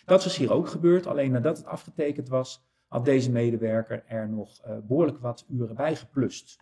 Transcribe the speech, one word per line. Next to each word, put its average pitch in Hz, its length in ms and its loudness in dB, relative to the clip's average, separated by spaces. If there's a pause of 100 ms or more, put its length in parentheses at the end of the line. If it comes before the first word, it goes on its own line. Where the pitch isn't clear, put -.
Dat 190 200 6
was 185 120 -4
hier 120 160 2
ook 156 160 2
gebeurd, 175 380 2
alleen 139 240 0
nadat 127 260 0
het - 100 -16
afgetekend 147 600 -6
was, 131 360 -4 (240)
had 127 160 -2
deze 131 260 4
medewerker 113 760 0
er 110 220 -6
nog, 107 320 -8
eh, 110 220 -10
behoorlijk 135 360 0
wat 120 300 -8
uren 117 280 -4
bij 151 200 -2
geplust. - 640 -6